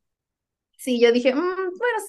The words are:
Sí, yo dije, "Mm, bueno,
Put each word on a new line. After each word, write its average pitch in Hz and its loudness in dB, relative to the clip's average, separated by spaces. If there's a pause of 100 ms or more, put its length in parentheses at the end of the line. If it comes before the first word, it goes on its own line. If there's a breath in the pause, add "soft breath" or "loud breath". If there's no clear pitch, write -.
(760)
Sí, 247 -2
yo 233 6
dije, 247 2
"Mm, 277 -2
bueno, 370 -4